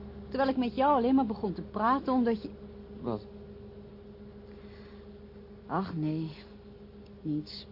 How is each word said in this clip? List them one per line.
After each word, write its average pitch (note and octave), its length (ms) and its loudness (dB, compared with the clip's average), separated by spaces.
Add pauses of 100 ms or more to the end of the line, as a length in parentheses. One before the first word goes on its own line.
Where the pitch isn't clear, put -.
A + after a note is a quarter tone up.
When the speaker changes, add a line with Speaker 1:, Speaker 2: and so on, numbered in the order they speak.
(280)
Speaker 1:
Terwijl C4+ 220 4
ik C4 80 4
met A#3+ 180 2
jou C#4+ 200 8
alleen B3+ 200 8
maar C4+ 100 8
begon G#3 280 0
te F3+ 80 -6
praten B3+ 520 4
omdat A#3 280 6
je - 80 -6 (520)
Speaker 2:
Wat? A2 260 -2 (2500)
Speaker 1:
Ach, F3 280 -2
nee. D#3 360 0 (920)
Niets. D3+ 500 -4